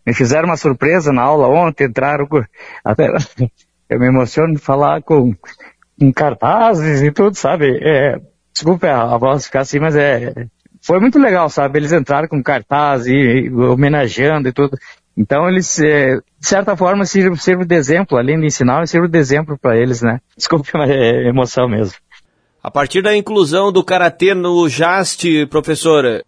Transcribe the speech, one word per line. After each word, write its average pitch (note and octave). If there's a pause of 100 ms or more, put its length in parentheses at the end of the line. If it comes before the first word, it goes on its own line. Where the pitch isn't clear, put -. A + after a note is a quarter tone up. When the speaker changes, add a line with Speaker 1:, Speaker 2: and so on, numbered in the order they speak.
Speaker 1:
me A#2
fizeram C#3+
uma E3
surpresa D3
na B2
aula C#3+
ontem, D#3
entraram C#3
com, D3 (400)
até, A#2 (460)
<laughs> -
eu A#2+
me B2+
emociono C3
de C#3+
falar C#3+
com, B2 (640)
com C3+
cartazes D#3
e D3
tudo, G3
sabe? C#3+
É, C#3 (340)
desculpe F3
a, C3+
a A#2+
voz C3
ficar -
assim, C#3
mas D#3
é, C3+ (480)
foi F3
muito B3
legal, F#3
sabe? C#3
Eles D3
entraram D3+
com D3
cartaz C#3
e, B2+
e B2+
homenageando B2+
e B2+
tudo. C#3 (420)
Então, C#3+
eles, F#3
é, C#3+
de -
certa G3
forma, F#3
sirvam, F#3
sirvam F3+
de E3+
exemplo, D3+
além C#3
de D#3
ensinar, C#3
sirvam E3+
de E3
exemplo D3+
pra B2
eles, A#2
né? A#2+ (160)
Desculpe, D#3
mas D3
é B2+
emoção B2+
mesmo. G#2+ (680)
Speaker 2:
A G2
partir C#3+
da G#3
inclusão G3
do F3+
karatê F3+
no F3
jast, E3
professor, D3